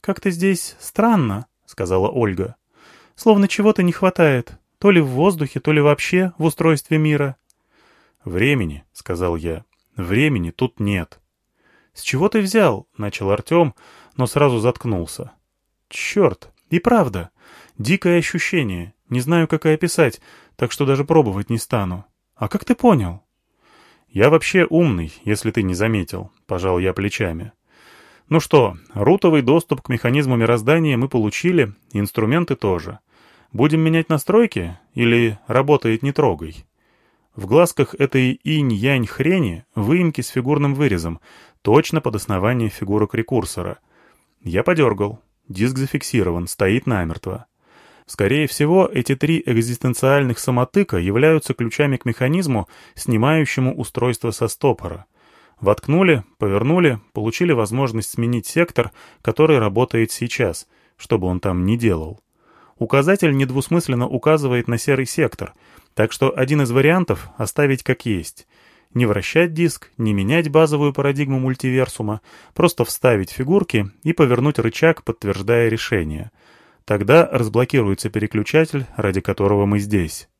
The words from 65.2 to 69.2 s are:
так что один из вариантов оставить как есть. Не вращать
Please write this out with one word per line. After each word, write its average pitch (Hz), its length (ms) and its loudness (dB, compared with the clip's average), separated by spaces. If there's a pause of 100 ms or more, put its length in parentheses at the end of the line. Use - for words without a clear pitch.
так 110 180 0
что 139 220 0
один 139 280 0
из 120 80 -2
вариантов 143 680 0
оставить 135 460 -2
как - 240 -4
есть. 92 400 -6 (480)
Не 123 100 0
вращать 131 480 0